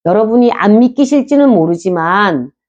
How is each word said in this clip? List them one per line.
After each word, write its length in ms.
여러분이 460
안 280
믿기실지는 720
모르지만, 1000